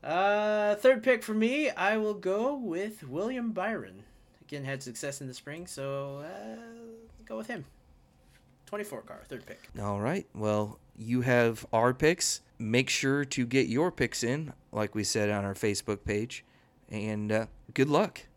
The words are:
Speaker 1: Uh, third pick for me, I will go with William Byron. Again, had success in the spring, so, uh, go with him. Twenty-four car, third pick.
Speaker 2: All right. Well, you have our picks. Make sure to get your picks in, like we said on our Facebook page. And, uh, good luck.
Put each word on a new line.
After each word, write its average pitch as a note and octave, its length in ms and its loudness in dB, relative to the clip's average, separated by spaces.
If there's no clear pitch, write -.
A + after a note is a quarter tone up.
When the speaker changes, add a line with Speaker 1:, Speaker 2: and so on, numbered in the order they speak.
Speaker 1:
Uh, G#3 720 2
third B3 260 8
pick B3 200 4
for A3 100 -6
me, A#3+ 380 2
I G3+ 260 2
will G#3+ 160 0
go G3+ 420 0
with G3+ 540 -6
William A3+ 440 -4
Byron. D3+ 500 -6
Again, C#3+ 200 -10
had C3+ 200 -6
success C#3 400 -8
in C3+ 40 -10
the B2+ 60 -10
spring, D#3 340 -12
so, C#3 560 -8
uh, A3 340 -12
go A3 140 -8
with A3 80 -8
him. F#3+ 180 -8
Twenty-four G3+ 360 -6
car, - 240 -16
third C3 200 -12
pick. - 140 -16
Speaker 2:
All G2+ 200 0
right. D3 340 0
Well, G#2+ 440 0
you A#2+ 240 0
have A#2+ 500 4
our A#2+ 220 6
picks. - 480 2
Make A#2+ 320 2
sure C#3+ 340 2
to C3+ 220 -2
get B2+ 220 4
your D#3 220 2
picks - 320 -2
in, C#3 300 -2
like G#2+ 220 -2
we G#2+ 100 0
said G#2 260 2
on G2+ 160 0
our G2 80 -4
Facebook G#2 500 -2
page. G#2+ 400 -4
And, G#2+ 420 -2
uh, A2 140 2
good C#3 160 2
luck. D#3 320 2